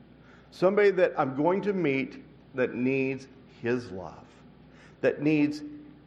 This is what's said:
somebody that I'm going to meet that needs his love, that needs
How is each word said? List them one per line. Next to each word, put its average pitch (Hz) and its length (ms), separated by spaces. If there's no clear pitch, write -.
somebody 202 400
that 175 260
I'm 131 180
going 170 280
to 202 100
meet 139 500
that 123 220
needs 131 520
his 117 300
love, 85 340
that 135 200
needs 147 420